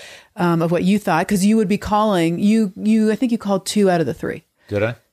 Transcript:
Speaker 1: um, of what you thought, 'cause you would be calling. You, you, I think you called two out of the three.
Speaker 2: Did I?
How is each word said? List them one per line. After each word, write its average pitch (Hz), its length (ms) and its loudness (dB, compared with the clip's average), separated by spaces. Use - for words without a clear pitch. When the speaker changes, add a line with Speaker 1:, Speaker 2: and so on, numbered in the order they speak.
Speaker 1:
um, 170 260 0
of 165 80 0
what 175 140 0
you 202 160 2
thought, 175 300 -2
'cause 196 160 0
you 214 100 2
would 214 140 2
be 202 80 0
calling. 185 600 0
You, 214 360 2
you, 214 340 2
I 214 60 0
think 233 160 -2
you 226 60 0
called 196 280 -4
two 202 240 2
out 175 120 2
of 147 40 -2
the 117 80 -4
three. - 300 -10
Speaker 2:
Did 101 160 -2
I? 117 120 -2